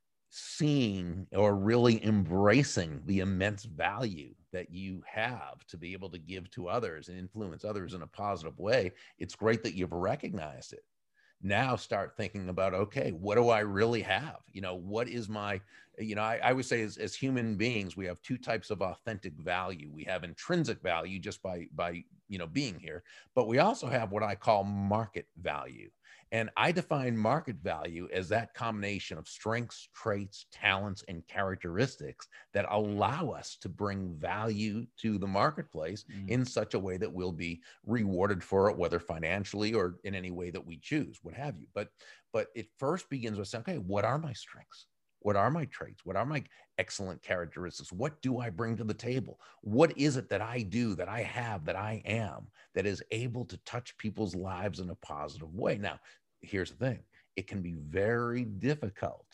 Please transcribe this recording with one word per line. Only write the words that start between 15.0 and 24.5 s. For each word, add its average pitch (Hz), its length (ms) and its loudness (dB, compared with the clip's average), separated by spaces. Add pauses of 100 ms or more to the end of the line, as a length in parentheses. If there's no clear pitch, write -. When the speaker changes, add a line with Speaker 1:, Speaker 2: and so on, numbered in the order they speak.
Speaker 1:
is 120 180 -4
my, 104 320 -2 (400)
you 107 160 -2
know, 104 60 0
I, 110 200 2
I 123 120 8
would 131 100 2
say 120 180 2
as, 107 160 -4
as 101 160 -4
human 123 440 0
beings, 101 400 0
we 95 80 -4
have 90 160 -6
two 127 160 -4
types 110 320 -4
of 98 120 0
authentic 95 520 -4
value. 87 580 -4
We 76 140 -12
have 90 180 -2
intrinsic 120 580 0
value 87 380 0
just 92 240 -8
by, 90 320 -4
by, 87 300 -2 (240)
you 98 80 -4
know, 87 100 -4
being 107 320 -2
here, 78 240 -10 (320)
but 117 140 4
we 120 100 6
also 196 280 4
have 113 260 0
what 104 100 2
I 101 120 0
call 104 280 6